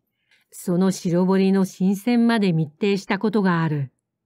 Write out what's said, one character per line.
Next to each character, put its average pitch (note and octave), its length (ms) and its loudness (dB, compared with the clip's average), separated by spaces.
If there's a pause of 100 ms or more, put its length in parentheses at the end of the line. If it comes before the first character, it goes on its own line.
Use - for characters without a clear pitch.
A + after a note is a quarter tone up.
(500)
そ - 280 -4
の F#3+ 120 2
白 F3 360 0
堀 F#3+ 260 2
の F#3+ 120 2
新 F#3+ 320 -2
鮮 A#3 300 0
ま A#3 140 2
で G3 120 2
密 D#3+ 180 -2 (100)
偵 G3+ 160 0
し F#3+ 100 -8
た G3 120 -2
こ G#3+ 120 -2
と G#3+ 120 0
が F3 200 2
あ D#3+ 60 0
る。 C#3+ 220 -4 (360)